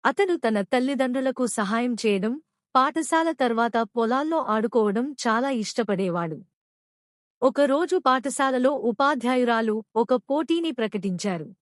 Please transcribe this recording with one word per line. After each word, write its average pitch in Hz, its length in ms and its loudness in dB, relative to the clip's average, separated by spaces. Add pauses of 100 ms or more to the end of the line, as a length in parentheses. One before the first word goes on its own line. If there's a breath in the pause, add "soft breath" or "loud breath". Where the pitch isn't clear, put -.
అతను 349 320 2
తన 220 240 0
తల్లిదండ్రులకు 254 840 -2
సహాయం 226 480 -2
చేయడం, 214 460 -2 (340)
పాఠశాల 320 580 2
తర్వాత 233 500 0
పొలాల్లో 254 560 0
ఆడుకోవడం 220 720 0
చాలా 247 380 -2
ఇష్టపడేవాడు. 185 880 -2 (1040)
ఒకరోజు 285 540 2
పాఠశాలలో 262 800 2
ఉపాధ్యాయురాలు 240 1000 0 (220)
ఒక 233 180 2
పోటీని 320 560 0
ప్రకటించారు. 190 760 -4 (140)